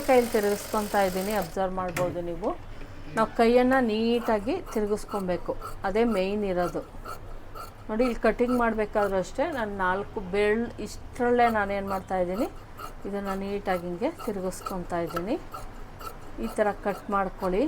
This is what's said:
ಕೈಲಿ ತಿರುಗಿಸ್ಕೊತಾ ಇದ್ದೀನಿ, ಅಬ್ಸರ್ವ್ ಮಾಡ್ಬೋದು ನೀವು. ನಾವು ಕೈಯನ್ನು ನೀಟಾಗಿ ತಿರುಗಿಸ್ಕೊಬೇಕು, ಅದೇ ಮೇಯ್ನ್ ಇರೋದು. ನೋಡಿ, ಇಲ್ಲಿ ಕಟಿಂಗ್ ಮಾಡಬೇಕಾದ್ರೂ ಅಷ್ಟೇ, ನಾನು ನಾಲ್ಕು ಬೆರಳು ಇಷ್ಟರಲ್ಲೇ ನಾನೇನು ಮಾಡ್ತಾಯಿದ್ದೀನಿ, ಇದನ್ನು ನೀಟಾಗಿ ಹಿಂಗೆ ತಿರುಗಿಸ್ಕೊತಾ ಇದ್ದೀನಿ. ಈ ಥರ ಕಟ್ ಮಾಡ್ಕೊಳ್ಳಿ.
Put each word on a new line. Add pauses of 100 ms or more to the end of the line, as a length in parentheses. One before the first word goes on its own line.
ಕೈಲಿ
ತಿರುಗಿಸ್ಕೊತಾ
ಇದ್ದೀನಿ,
ಅಬ್ಸರ್ವ್
ಮಾಡ್ಬೋದು
ನೀವು. (680)
ನಾವು (100)
ಕೈಯನ್ನು (120)
ನೀಟಾಗಿ (180)
ತಿರುಗಿಸ್ಕೊಬೇಕು, (260)
ಅದೇ (120)
ಮೇಯ್ನ್
ಇರೋದು. (1080)
ನೋಡಿ,
ಇಲ್ಲಿ
ಕಟಿಂಗ್
ಮಾಡಬೇಕಾದ್ರೂ
ಅಷ್ಟೇ,
ನಾನು (140)
ನಾಲ್ಕು (140)
ಬೆರಳು (200)
ಇಷ್ಟರಲ್ಲೇ
ನಾನೇನು
ಮಾಡ್ತಾಯಿದ್ದೀನಿ, (600)
ಇದನ್ನು (100)
ನೀಟಾಗಿ
ಹಿಂಗೆ (140)
ತಿರುಗಿಸ್ಕೊತಾ
ಇದ್ದೀನಿ. (1080)
ಈ (100)
ಥರ (160)
ಕಟ್
ಮಾಡ್ಕೊಳ್ಳಿ.